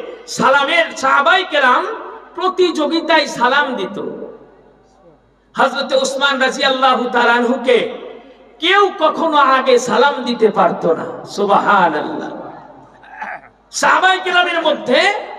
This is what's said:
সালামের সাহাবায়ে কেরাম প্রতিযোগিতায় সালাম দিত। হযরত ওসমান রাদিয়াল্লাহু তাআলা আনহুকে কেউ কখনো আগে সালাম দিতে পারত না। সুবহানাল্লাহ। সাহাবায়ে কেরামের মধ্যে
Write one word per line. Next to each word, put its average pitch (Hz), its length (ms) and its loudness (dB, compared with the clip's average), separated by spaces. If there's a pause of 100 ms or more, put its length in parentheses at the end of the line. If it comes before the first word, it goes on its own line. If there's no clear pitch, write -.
(280)
সালামের 285 580 2 (120)
সাহাবায়ে 285 460 2
কেরাম 285 420 0 (500)
প্রতিযোগিতায় 320 920 0
সালাম 262 480 0
দিত। 196 240 -8 (1600)
হযরত 254 360 0
ওসমান 262 480 0
রাদিয়াল্লাহু 262 680 0
তাআলা 233 240 2
আনহুকে 240 600 0 (680)
কেউ 381 400 2
কখনো 311 380 0
আগে 254 420 4
সালাম 254 440 0
দিতে 233 260 2
পারত 190 360 0
না। - 400 -4
সুবহানাল্লাহ। 175 1040 0 (1400)
সাহাবায়ে 359 480 2
কেরামের 359 420 0
মধ্যে 302 520 2 (260)